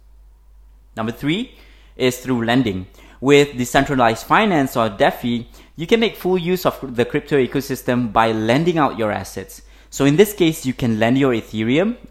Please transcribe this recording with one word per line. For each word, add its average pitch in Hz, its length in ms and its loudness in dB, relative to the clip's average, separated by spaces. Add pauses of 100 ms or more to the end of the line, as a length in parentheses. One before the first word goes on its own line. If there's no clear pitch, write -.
(960)
Number 110 160 -4
three 165 420 -4 (400)
is 127 240 -2
through 123 280 -2
lending. 110 400 0 (340)
With 143 380 4
decentralized 127 680 2
finance 165 500 2
or 113 140 2
defi, 120 600 -2 (260)
you 160 100 -8
can 226 140 2
make 226 160 -2
full 185 220 0
use 175 260 -2
of 131 320 -4
the 120 80 2
crypto 147 320 -2
ecosystem 123 760 -2
by 113 220 2
lending 131 460 0
out 131 200 0
your 107 140 -2
assets. - 480 -10 (300)
So 135 160 0
in 143 100 4
this 208 160 4
case, 160 320 0
you 131 80 -2
can 113 260 -2
lend 117 200 2
your 135 160 2
Ethereum 123 640 -2 (120)